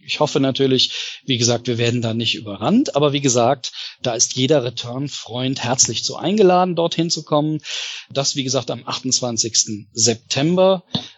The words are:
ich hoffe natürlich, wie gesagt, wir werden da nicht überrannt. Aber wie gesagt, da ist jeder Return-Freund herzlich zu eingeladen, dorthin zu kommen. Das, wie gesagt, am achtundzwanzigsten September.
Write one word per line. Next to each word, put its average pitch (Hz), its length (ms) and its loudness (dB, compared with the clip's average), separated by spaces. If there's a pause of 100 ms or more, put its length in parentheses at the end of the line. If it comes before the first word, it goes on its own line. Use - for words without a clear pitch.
ich - 160 -4
hoffe 151 180 2
natürlich, 135 880 0
wie 131 140 -2
gesagt, 117 280 2
wir 120 120 -2
werden 117 240 0
da 113 100 -2
nicht 113 220 -2
überrannt. 147 600 0
Aber 143 200 2
wie 143 80 -2
gesagt, 127 500 2 (300)
da 123 100 -2
ist - 240 0
jeder 131 280 2
Return-Freund 127 1000 -6
herzlich 120 400 0
zu - 120 -6
eingeladen, 185 600 4
dorthin 165 320 0
zu 160 160 -4
kommen. 151 380 0 (480)
Das, 135 260 -2
wie 135 80 -2
gesagt, 131 260 -2
am 123 160 -8
achtundzwanzigsten 113 1080 -2
September. 160 920 2 (340)